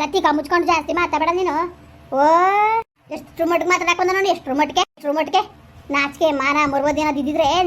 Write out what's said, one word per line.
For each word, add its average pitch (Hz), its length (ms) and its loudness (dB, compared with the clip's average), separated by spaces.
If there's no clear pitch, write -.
ರತ್ತಿ 302 220 -2
ಕಾ 302 140 4
ಮುಚ್ಕೊಂಡು 330 340 0
ಜಾಸ್ತಿ 311 280 -2
ಮಾತಾಡಬೇಡ 320 380 0
ನೀನು. 339 160 -2
ಓ, - 20 0
ಎಷ್ಟು 330 360 -6
ಮಟ್ಟಿಗೆ 339 220 0
ಮಾತಾಡಕ್ 349 280 -2
ಬಂದ 359 160 2
ನೋಡಿ, 381 160 2
ಎಷ್ಟು 277 260 -4
ಮಟ್ಟಿಗೆ, 302 240 0
ಎಷ್ಟು 294 240 -4
ಮಟ್ಟಿಗೆ. 311 220 0
ನಾಚಿಕೆ 285 320 0
ಮಾನ 285 300 0
ಮರ್ಯಾದೆ 285 320 0
ಏನಾದ್ 294 180 -2
ಇದ್ದಿದ್ರೆ 294 260 0